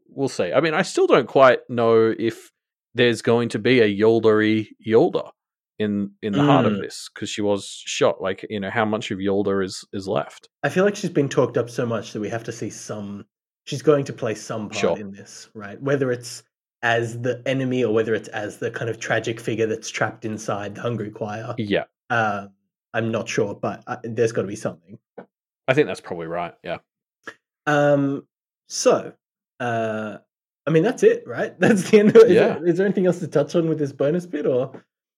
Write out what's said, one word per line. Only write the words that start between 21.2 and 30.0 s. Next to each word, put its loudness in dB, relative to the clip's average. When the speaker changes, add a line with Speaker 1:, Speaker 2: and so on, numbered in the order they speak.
Speaker 1:
Yeah. -2
Speaker 2:
Uh, -2
I'm -4
not -4
sure, -2
but, -6
uh, -8
there's 0
gotta -4
be -10
something. -12
Speaker 1:
I 2
think 4
that's -8
probably -10
right, -6
yeah. -8
Speaker 2:
Um, 2
so, 0
uh, -4